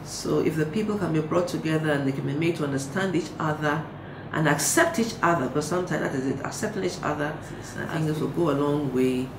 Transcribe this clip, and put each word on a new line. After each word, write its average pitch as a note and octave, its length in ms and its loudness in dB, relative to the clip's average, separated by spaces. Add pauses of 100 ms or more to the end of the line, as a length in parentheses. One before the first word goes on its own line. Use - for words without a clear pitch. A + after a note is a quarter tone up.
So - 360 -2
if D#3+ 160 2
the D#3 100 2
people G#3 320 0
can E3 160 0
be D#3 80 2
brought F3 260 0
together D#3 440 0
and C#3 160 2
they C3+ 60 2
can C#3 120 -4
be C#3 80 -2
made E3 220 2
to D#3+ 80 -2
understand D#3+ 520 -2
each - 220 0
other D3+ 480 0 (480)
and D#3 160 4
accept - 480 4
each A3+ 240 0
other, E3 240 4
because D3 220 0
sometimes D#3 340 0
that C3+ 140 -2
is C3 100 0
it, C3+ 180 0
accepting G3 400 -4
each F3+ 200 -2
other, D3 280 0 (460)
I - 160 -4
think D#3 140 0
this D#3 100 0
will D#3 120 0
go D#3+ 200 2
a C#3 80 4
long D3 340 2
way B2+ 480 2